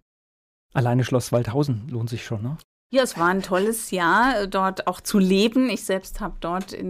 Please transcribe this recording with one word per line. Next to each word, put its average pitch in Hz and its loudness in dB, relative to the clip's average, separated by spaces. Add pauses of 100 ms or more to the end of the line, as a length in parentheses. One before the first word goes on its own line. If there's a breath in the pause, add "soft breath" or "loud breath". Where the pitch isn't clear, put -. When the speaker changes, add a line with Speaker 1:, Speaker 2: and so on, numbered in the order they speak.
(760)
Speaker 1:
Alleine 120 2
Schloss 123 0
Waldhausen 120 0
lohnt 117 -4
sich 113 -8
schon, 107 -6
ne? 139 -6 (340)
Speaker 2:
Ja, 262 4
es 240 -6
war 170 2
ein 190 2
tolles 196 -2
Jahr, 202 2
äh, 190 -4
dort 190 -2
auch 180 -6
zu - 0
leben. 220 4
Ich - -6
selbst - -4
hab 196 -10
dort 180 -4
in 185 -8